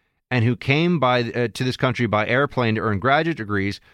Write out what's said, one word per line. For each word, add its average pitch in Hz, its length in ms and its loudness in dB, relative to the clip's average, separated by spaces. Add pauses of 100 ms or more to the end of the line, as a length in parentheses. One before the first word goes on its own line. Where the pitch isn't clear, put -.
(300)
and 123 140 2
who 120 120 2
came 165 440 0
by, 123 240 2
uh, 117 240 -2
to - 160 -6
this 127 140 -2
country 123 280 0
by 104 220 0
airplane 123 480 0
to 110 60 -2
earn 101 180 0
graduate 151 380 0
degrees 101 420 -4 (140)